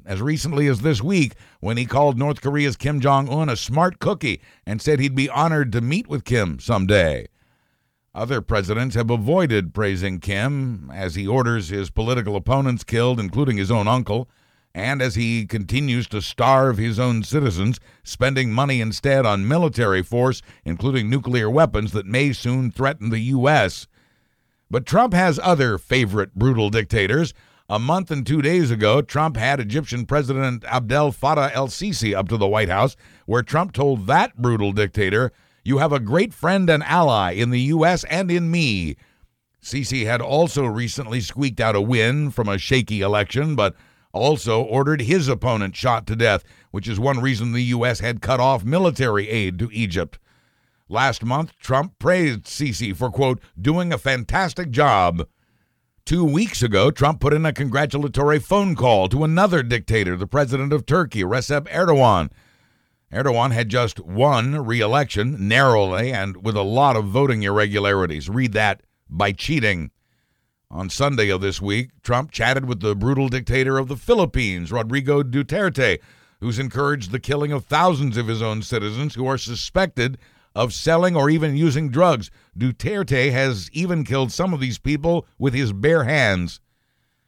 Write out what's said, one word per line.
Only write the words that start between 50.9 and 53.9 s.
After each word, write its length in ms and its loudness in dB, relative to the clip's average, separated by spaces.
month, 340 -4
Trump 400 -2
praised 460 0
Sisi 500 -6
for, 160 -4
quote, 300 0
"doing 320 0